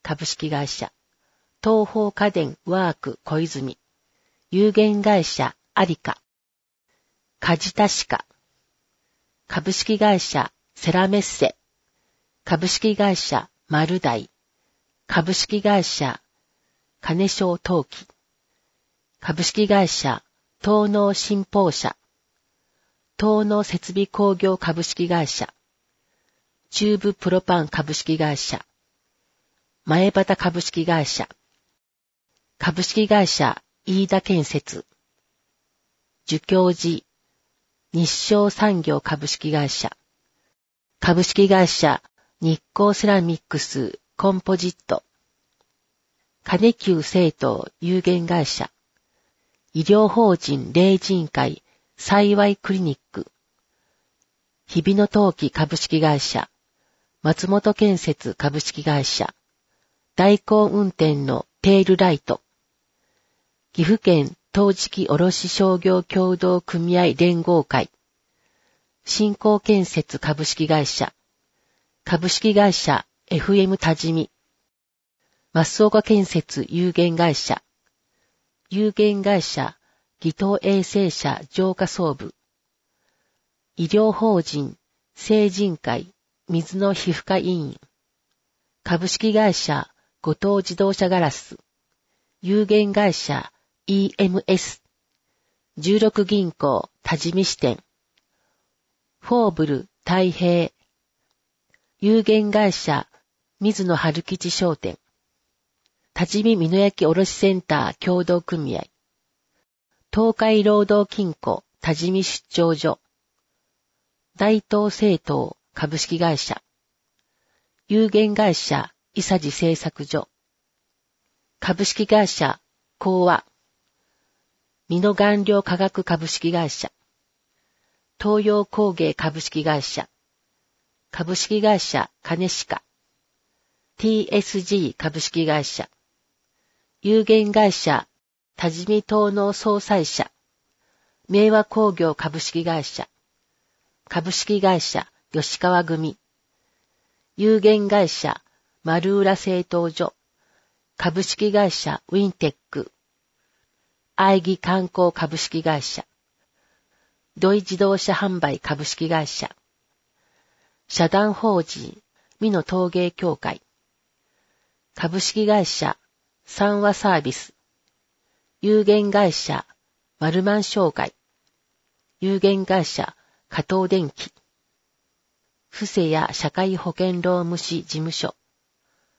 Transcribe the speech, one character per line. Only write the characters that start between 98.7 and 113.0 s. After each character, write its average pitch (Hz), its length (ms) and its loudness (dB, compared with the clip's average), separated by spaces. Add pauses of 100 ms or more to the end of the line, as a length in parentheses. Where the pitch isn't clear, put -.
フ 240 280 2
ォ - 20 -
ー - 20 -2
ブ 160 140 0
ル 143 240 -4 (160)
太 180 260 2
平。 175 400 0 (1300)
有 220 240 4
限 214 280 2
会 208 200 2
社 - 360 -4 (520)
水 202 260 0
野 175 100 2
春 156 280 -2
吉 180 260 -6
商 170 260 0
店。 - 220 -8 (1160)
多 180 120 -2
治 208 180 -2
見 226 140 4
美 165 120 0
濃 185 80 2
焼 196 280 2
卸 170 200 4
セ 196 280 0
ン 180 80 -2
タ 143 340 -2
ー - 40 -20
協 180 260 0
同 175 160 0
組 139 360 -6
合。 - 80 -8 (1300)
東 220 240 2
海 220 260 4
労 208 240 4
働 208 240 2
金 180 240 -4
庫 - 300 -6 (160)
多 160 160 -2
治 170 160 -4
見 190 120 0
出 - 260 -8
張 165 260 2
所。 151 240 -4 (1400)